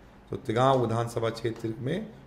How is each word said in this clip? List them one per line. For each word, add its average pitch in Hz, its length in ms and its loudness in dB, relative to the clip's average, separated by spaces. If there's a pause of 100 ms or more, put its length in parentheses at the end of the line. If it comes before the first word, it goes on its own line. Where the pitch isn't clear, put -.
(300)
तो 104 60 -4
तिगांव 123 500 4
विधानसभा 113 440 0
क्षेत्र 113 480 -4
में 160 280 -4 (200)